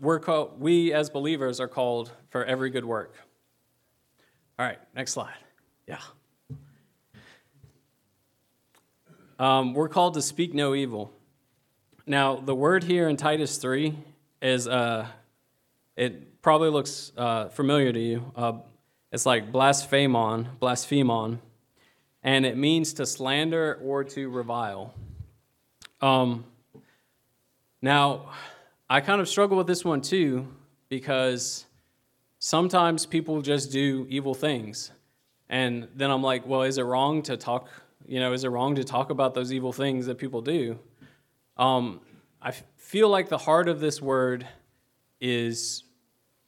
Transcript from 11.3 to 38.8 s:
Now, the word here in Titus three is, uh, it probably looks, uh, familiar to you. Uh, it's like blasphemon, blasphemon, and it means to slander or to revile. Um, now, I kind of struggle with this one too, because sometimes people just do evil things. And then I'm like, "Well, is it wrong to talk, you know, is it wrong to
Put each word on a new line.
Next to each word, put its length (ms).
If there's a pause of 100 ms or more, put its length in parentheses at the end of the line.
Now, 320
the 180
word 300
here 240
in 80
Titus 400
three 360 (480)
is, 240
uh, 420 (880)
it 440
probably 280
looks, 480
uh, 320
familiar 420
to 80
you. 340
Uh, 200 (580)
it's 140
like 260
blasphemon, 960 (140)
blasphemon, 800 (840)
and 220
it 120
means 360
to 120
slander 800
or 200
to 260
revile. 640 (1080)
Um, 440 (1400)
now, 480 (600)
I 120
kind 200
of 80
struggle 280
with 100
this 180
one 160
too, 460 (420)
because 760 (720)
sometimes 640
people 360
just 300
do 380
evil 240
things. 580 (580)
And 460
then 140
I'm 140
like, 220
"Well, 180
is 140
it 60
wrong 400
to 140
talk, 320 (360)
you 140
know, 140
is 100
it 60
wrong 260
to 80